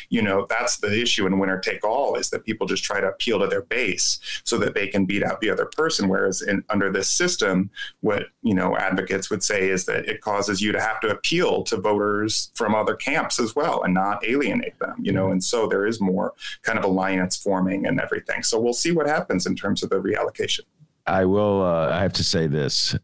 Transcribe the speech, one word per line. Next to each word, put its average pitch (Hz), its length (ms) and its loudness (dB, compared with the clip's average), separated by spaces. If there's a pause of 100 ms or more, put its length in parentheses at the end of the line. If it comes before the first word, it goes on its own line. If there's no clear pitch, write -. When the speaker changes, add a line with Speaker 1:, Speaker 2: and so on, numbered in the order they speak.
(100)
Speaker 1:
you 120 100 2
know, 98 300 2
that's 117 280 0
the 104 220 0
issue 113 260 2
in 95 120 2
winner 95 220 0
take 98 240 -4
all, 117 320 2
is 123 140 -2
that 127 140 -6
people 107 220 -2
just 95 160 -2
try 101 180 -2
to 98 60 0
appeal 101 320 0
to 95 80 2
their 98 160 0
base - 560 -2 (240)
so - 160 0
that 101 160 0
they 101 140 -2
can 101 160 0
beat 98 180 0
out - 180 -2
the 110 80 0
other - 180 0
person. 156 420 0
Whereas 95 340 0
in, 101 280 -2
under 98 200 0
this 95 180 0
system, 104 640 2 (300)
what, 104 240 0 (180)
you 110 120 2
know, 92 220 2
advocates 95 540 -2
would 104 140 -2
say 98 240 2
is 92 160 0
that - 240 -2
it 107 120 -6
causes 101 400 -2
you 104 120 2
to 98 80 0
have 110 200 -2
to 110 100 0
appeal 104 540 0
to - 120 -2
voters 104 800 0
from 107 200 2
other 107 220 2
camps 139 420 -2
as 117 160 -2
well - 280 0
and 90 120 0
not 101 320 0
alienate 120 540 -2
them, - 200 -6
you - 120 -2
know? 95 180 2
And 92 140 0
so 113 220 0
there 98 200 2
is 110 140 -2
more 95 320 0 (300)
kind 110 160 -2
of 98 60 -2
alliance 95 520 0
forming 92 500 0
and - 140 0
everything. - 420 -4
So - 160 0
we'll 120 140 2
see 165 180 -2
what 160 160 2
happens 147 400 0
in 92 80 0
terms 98 280 -2
of - 80 -6
the 95 100 2
reallocation. - 600 -2 (440)
Speaker 2:
I 95 200 4
will, 101 360 4
uh, 90 280 2
I 85 100 0
have 92 140 0
to 87 100 0
say 82 220 2
this, 71 580 0